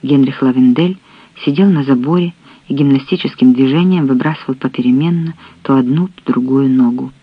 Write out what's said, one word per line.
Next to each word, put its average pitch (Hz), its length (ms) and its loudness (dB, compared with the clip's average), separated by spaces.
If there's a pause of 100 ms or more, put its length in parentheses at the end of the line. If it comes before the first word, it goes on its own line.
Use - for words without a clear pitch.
Генрих 139 400 0
Лавендель 131 560 2 (460)
сидел 180 260 2
на 151 140 0
заборе 156 500 -2 (320)
и - 80 -6
гимнастическим 139 760 0
движением 151 560 2
выбрасывал 135 480 -4
попеременно 147 760 -2 (280)
то 135 140 0
одну, 139 320 0
то - 240 -8
другую 135 360 0
ногу. 131 440 0 (100)